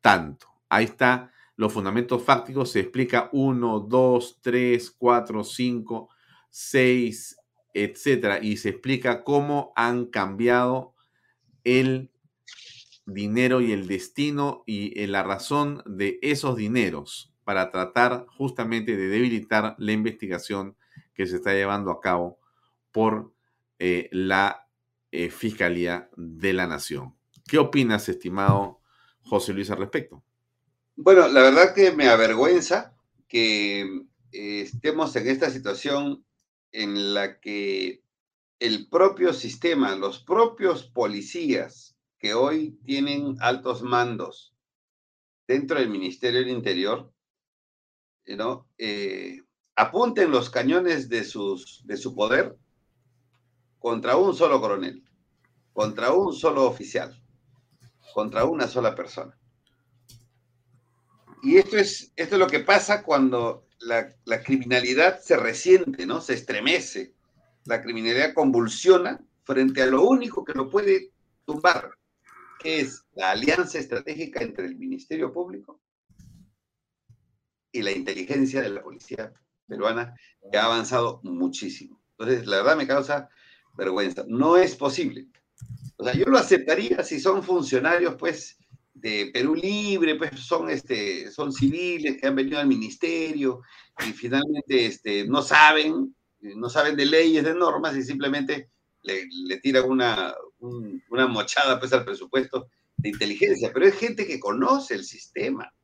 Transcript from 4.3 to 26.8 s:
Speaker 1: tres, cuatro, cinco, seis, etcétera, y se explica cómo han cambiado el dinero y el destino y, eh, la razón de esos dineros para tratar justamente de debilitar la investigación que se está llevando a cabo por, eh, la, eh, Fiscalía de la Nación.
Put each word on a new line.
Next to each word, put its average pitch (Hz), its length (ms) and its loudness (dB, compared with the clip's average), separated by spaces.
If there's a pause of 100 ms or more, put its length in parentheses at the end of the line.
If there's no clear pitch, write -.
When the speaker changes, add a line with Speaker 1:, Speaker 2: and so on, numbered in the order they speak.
Speaker 1:
tres, 123 500 0
cuatro, 113 520 0
cinco, 117 680 -6 (400)
seis, 127 880 0 (380)
etcétera, 104 680 0
y 104 140 -2
se 104 140 -4
explica 127 540 -4
cómo 143 500 0
han 120 320 0
cambiado 123 880 0 (720)
el 131 460 2 (920)
dinero 113 560 0
y 113 120 2
el 98 160 -4
destino 143 800 -4
y, 104 340 -6
eh, 104 60 -4
la 98 160 -2
razón 143 640 -4
de 101 360 -4
esos 139 340 -2
dineros 107 760 -4 (120)
para 95 260 -2
tratar 123 580 0
justamente 117 680 -4
de 95 120 -2
debilitar 110 720 -2
la 107 140 -4
investigación 101 840 -6 (380)
que 95 120 -4
se 90 100 -6
está 98 160 -2
llevando 98 380 -2
a 85 100 -6
cabo 87 380 -2 (540)
por, 110 400 0 (460)
eh, 87 340 -2
la, 95 560 0 (420)
eh, 85 200 -6
Fiscalía 87 840 -4
de 85 360 -4
la 92 140 0
Nación. 73 480 -10 (340)